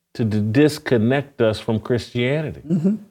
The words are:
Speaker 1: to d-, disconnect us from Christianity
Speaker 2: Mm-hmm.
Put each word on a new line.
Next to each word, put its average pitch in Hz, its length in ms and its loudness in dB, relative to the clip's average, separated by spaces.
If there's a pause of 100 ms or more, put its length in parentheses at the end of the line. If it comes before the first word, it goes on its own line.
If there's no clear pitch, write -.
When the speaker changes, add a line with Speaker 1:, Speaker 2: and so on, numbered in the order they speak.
(140)
Speaker 1:
to 120 100 -2
d-, 107 160 0 (120)
disconnect 135 880 2
us 110 180 2
from 110 220 -2
Christianity 123 800 -4
Speaker 2:
Mm-hmm. 175 340 0 (160)